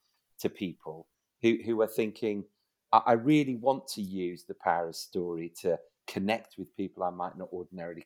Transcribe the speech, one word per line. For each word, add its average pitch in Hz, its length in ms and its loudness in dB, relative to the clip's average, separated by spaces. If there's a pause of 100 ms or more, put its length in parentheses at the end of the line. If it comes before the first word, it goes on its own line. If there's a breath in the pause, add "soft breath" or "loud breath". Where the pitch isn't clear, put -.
(400)
to 110 80 -2
people 82 600 -10 (340)
who, 117 220 4
who 110 180 2
are 107 60 2
thinking, 107 560 -2 (480)
"I, 110 140 8
I 123 60 6
really 131 440 4
want 127 320 0
to - 140 -6
use 92 420 -4
the - 100 -10
power 85 340 0
of 80 80 -10
story 85 640 -4
to 85 180 2 (280)
connect 104 500 -2
with - 200 -12
people 95 260 -6
I 90 80 0
might 90 260 -8
not 92 160 -10
ordinarily 87 540 -10